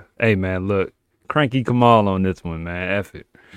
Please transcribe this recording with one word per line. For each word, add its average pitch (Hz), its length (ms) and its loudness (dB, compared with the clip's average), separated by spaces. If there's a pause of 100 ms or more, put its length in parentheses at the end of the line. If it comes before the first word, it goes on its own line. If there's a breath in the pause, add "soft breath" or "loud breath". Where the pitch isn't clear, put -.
(200)
hey, 113 140 4
man, 92 340 -2
look. 98 240 -2 (360)
Cranky 135 360 -2
Kamal 120 420 4
on 95 160 0
this 95 220 -2
one, 82 200 -8
man. 87 260 -8
F 98 240 -6
it. - 120 -20 (300 soft breath)